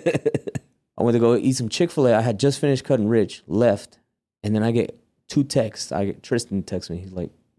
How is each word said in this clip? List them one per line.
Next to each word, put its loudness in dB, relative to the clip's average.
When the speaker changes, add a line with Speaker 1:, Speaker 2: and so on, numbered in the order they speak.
Speaker 1:
<laughs> -6
Speaker 2:
I -2
went 4
to 2
go 6
eat 2
some -4
Chick-fil-A. 2
I 4
had 0
just 2
finished 0
cutting 2
Rich, 0
left, 0
and -2
then 0
I 2
get -2
two 0
texts. -4
I -2
get, -8
Tristan -2
texts -8
me. -8
He's -14
like, -8